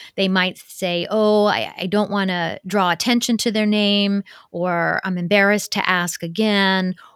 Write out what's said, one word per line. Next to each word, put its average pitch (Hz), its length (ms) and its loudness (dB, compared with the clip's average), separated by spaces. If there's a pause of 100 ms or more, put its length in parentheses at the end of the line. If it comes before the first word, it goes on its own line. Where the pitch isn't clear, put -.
(160)
They 190 120 0
might 185 300 0
say, 175 520 -4
"Oh, 214 360 4
I, 113 320 0
I 185 80 -6
don't 202 240 0
wanna 185 560 -2
draw 185 240 0
attention 240 480 0
to 226 140 -2
their 214 140 0
name," 202 580 2 (260)
or, 170 540 -2
"I'm 185 140 -4
embarrassed 202 540 2
to - 160 0
ask 175 340 -2
again," 190 720 0 (220)